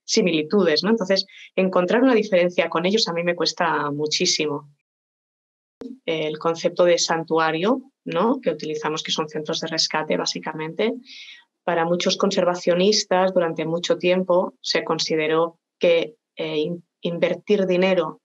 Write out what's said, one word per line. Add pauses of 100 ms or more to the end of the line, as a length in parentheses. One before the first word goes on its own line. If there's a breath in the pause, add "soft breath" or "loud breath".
similitudes,
¿no?
Entonces, (300 loud breath)
encontrar
una
diferencia
con
ellos
a
mí
me
cuesta
muchísimo. (1300)
El
concepto
de
santuario, (220)
¿no?
que
utilizamos,
que
son
centros
de
rescate,
básicamente, (680 loud breath)
para
muchos
conservacionistas
durante
mucho
tiempo
se
consideró (220)
que, (220)
eh,
in-, (160)
invertir
dinero